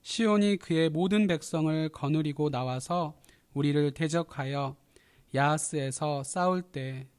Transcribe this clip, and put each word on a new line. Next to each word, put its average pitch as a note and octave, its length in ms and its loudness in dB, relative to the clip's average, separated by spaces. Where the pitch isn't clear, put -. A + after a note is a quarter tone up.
시온이 G#3 560 2
그의 E3 320 2
모든 F#3 380 2
백성을 D#3 640 0
거느리고 D3+ 580 0
나와서 C3 720 -4
우리를 D3 400 2
대적하여 C#3+ 840 -4
야하스에서 C#3+ 880 0
싸울 F3+ 400 0
때 C3 440 -10